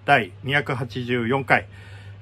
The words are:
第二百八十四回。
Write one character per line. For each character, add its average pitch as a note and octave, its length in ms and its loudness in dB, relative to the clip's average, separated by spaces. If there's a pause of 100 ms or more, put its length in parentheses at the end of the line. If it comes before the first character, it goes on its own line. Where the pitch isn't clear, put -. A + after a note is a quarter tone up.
第 A#2+ 260 4 (140)
二 C3 80 -2
百 C#3+ 220 0
八 B2 280 -6
十 A#2+ 240 0
四 C#3 160 2
回。 C3 240 2 (540)